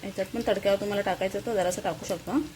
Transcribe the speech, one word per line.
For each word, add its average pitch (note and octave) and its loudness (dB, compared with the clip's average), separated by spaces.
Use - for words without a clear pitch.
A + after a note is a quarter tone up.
याच्यात G3 -4
पण A#3 -2
तडक्यावर G3+ 4
तुम्हाला G3+ 0
टाकायचं F#3+ 0
तर A#3 0
जरासं F3+ 2
टाकू E3+ -2
शकता. F3 -4